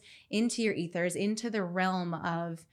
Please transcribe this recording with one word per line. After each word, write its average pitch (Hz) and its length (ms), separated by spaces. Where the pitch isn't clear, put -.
into 226 320
your 220 120
ethers, 170 420
into 214 340
the 208 140
realm 180 500
of, 170 600